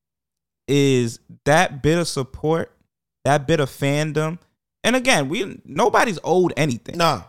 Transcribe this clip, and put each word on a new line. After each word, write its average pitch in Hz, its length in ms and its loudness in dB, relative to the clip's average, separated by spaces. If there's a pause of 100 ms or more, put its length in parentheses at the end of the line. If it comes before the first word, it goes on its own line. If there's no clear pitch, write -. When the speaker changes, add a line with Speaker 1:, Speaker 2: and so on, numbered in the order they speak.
(680)
Speaker 1:
is 135 520 2 (260)
that 147 360 2
bit 156 160 2
of 165 100 -2
support, - 680 -4 (480)
that 135 240 0
bit 156 120 2
of 135 100 0
fandom. 151 680 -4 (440)
And 233 120 0
again, 233 340 2
we, 196 340 -8
nobody's 240 600 0
owed 175 340 2
anything. 139 400 -4
Speaker 2:
Nah, 196 320 0